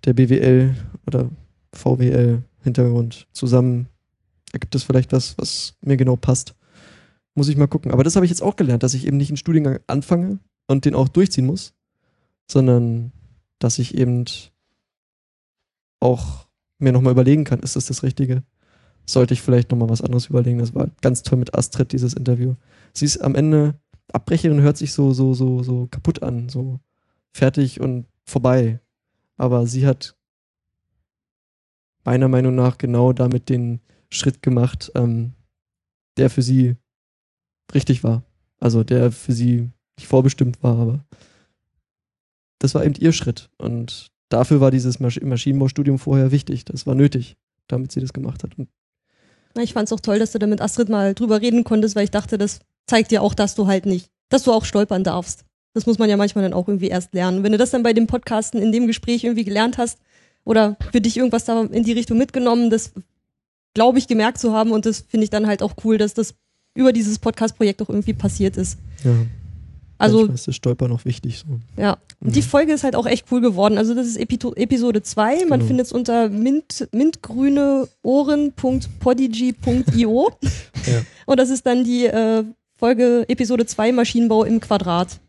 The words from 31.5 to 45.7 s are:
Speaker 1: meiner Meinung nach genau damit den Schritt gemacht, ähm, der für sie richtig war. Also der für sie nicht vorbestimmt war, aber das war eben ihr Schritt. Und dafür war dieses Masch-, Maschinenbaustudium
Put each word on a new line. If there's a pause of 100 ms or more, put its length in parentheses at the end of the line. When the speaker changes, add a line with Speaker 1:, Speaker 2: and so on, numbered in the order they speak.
Speaker 1:
meiner
Meinung
nach
genau
damit
den (300)
Schritt
gemacht,
ähm, (840)
der
für
sie (960)
richtig
war. (380)
Also
der
für
sie (280)
nicht
vorbestimmt
war,
aber (1600)
das
war
eben
ihr
Schritt.
Und (180)
dafür
war
dieses
Masch-,
Maschinenbaustudium